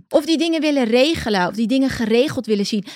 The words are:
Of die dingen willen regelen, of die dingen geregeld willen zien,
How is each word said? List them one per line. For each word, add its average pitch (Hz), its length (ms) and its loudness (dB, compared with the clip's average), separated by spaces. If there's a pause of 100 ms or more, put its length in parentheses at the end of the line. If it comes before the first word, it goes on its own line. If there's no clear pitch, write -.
Of 294 180 0
die 320 120 2
dingen 330 220 0
willen 285 240 0
regelen, 233 640 0
of - 60 -8
die 226 120 -2
dingen 269 240 2
geregeld 240 560 0
willen 202 200 0
zien, 208 180 -2 (100)